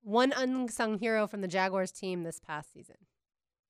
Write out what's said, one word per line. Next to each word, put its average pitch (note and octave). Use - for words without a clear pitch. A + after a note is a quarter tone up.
One A#3+
unsung B3
hero A3
from G3+
the F#3
Jaguars F#3+
team F#3
this E3
past D3+
season. -